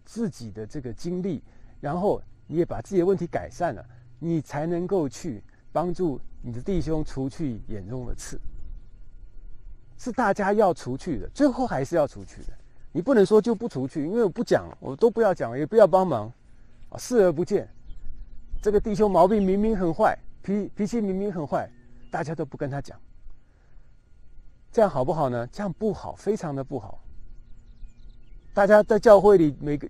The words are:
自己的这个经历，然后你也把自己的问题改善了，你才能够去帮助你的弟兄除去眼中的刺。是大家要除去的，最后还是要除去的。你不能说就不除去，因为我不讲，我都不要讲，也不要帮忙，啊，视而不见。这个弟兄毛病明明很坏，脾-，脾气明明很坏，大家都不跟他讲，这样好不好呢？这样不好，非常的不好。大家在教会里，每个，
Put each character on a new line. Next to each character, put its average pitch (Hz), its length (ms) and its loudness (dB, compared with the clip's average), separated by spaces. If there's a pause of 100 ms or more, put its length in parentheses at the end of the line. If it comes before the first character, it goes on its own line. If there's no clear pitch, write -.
自 220 260 -6
己 113 220 -14
的 107 120 -10
这 143 160 -10
个 120 120 -10
经 180 280 -6
历， 175 220 -4 (380)
然 175 180 -6
后 180 240 0 (240)
你 151 120 -6
也 170 60 4
把 113 160 -8
自 - 140 -10
己 185 60 4
的 165 40 4
问 190 140 2
题 170 80 -4
改 87 240 -6
善 160 240 -4
了， 85 100 -14 (360)
你 165 200 -2
才 147 260 -6
能 175 200 -2
够 170 220 0
去 113 340 -10 (300)
帮 170 200 -2
助 156 280 -2 (200)
你 123 120 -8
的 120 80 -8
弟 180 200 0
兄 156 240 0
除 135 240 -4
去 131 380 -6
眼 101 220 -8
中 127 180 -8
的 - 80 -2
刺。 - 240 -10 (1600)
是 247 140 -8
大 202 200 2
家 196 200 0
要 202 200 4
除 123 240 -6
去 135 220 -4
的， 90 120 -6
最 196 180 4
后 240 180 0
还 135 180 -2
是 170 120 -2
要 147 100 4
除 101 180 -10
去 - 180 -18
的。 - 100 -6 (400)
你 156 100 -2
不 262 120 2
能 196 120 8
说 214 160 6
就 233 100 2
不 226 160 -4
除 135 200 -4
去， 151 180 -4
因 175 60 -4
为 233 100 2
我 202 60 4
不 226 160 -4
讲， 117 200 2 (140)
我 131 160 -8
都 233 160 4
不 226 100 -2
要 196 140 4
讲， 123 240 -6
也 151 80 -2
不 208 80 -4
要 214 140 10
帮 190 180 4
忙， 113 260 -4 (580)
啊， - 80 -12
视 240 260 0
而 175 80 4
不 160 120 0
见。 175 240 -2 (920)
这 208 120 0
个 202 80 4
弟 214 140 -2
兄 208 160 4
毛 180 180 8
病 214 140 4
明 190 160 2
明 220 180 2
很 180 160 0
坏， 170 260 2 (240)
脾-， 196 320 -4
脾 208 120 -2
气 233 120 -2
明 196 160 -2
明 202 160 -4
很 160 160 -6
坏， 139 240 -4 (400)
大 170 140 -4
家 160 100 -6
都 156 120 -6
不 143 100 -14
跟 139 140 -4
他 139 100 -6
讲， - 180 -14 (1700)
这 226 80 2
样 196 100 6
好 131 140 -2
不 160 80 -2
好 156 160 0
呢？ 120 240 -4
这 202 100 -10
样 196 120 -4
不 214 180 -4
好， - 220 -10
非 208 200 -4
常 151 220 -6
的 135 80 -6
不 139 140 -8
好。 - 200 -12 (1600)
大 196 120 4
家 208 160 8
在 208 160 4
教 202 220 10
会 202 160 8
里， 156 240 6
每 147 160 -4
个， 131 140 -6